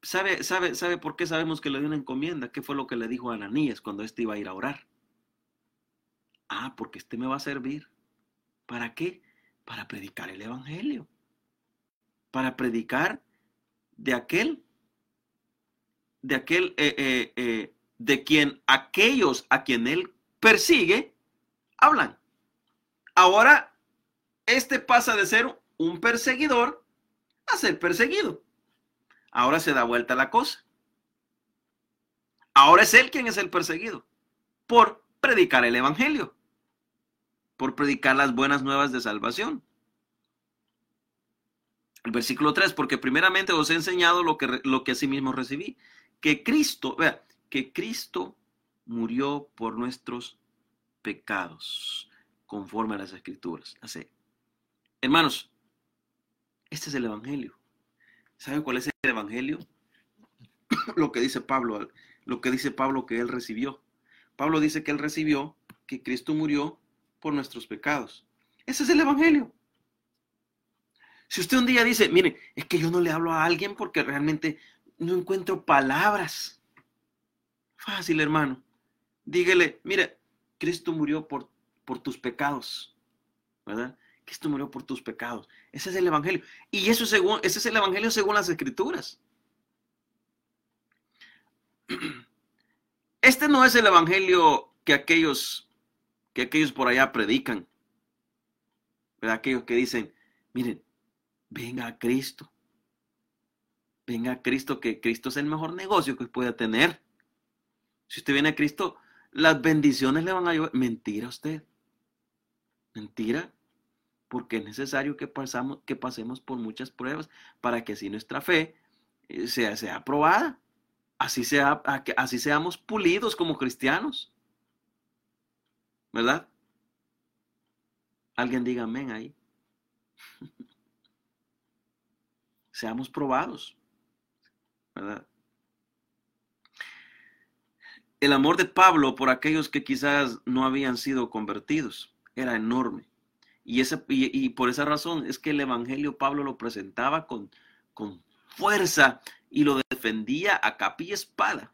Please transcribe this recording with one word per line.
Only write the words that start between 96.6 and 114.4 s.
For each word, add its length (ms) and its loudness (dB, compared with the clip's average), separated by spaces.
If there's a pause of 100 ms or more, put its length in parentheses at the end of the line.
por 160 0
allá 220 4
predican. 560 -2 (1500)
¿Verdad? 160 -2
Aquellos 260 -2
que 120 -2
dicen, 380 -2 (380)
"Miren, 320 -6 (640)
venga 380 -10
a 100 -14
Cristo. 540 -2 (1500)
Venga 280 -4
a 80 -12
Cristo, 400 -2
que 180 -4
Cristo 300 -2
es 80 -6
el 80 -4
mejor 280 -6
negocio 440 0
que 100 -8
puede 260 -2
tener. 480 2 (1040)
Si 120 -14
usted 140 -2
viene 160 2
a 60 -4
Cristo, 420 -2 (340)
las 300 4
bendiciones 640 2
le 80 -2
van 140 -2
a 60 0
llover". 200 -2
Mentira 560 -4
usted. 340 -10 (1300)
Mentira. 600 -6 (800)
Porque 240 -6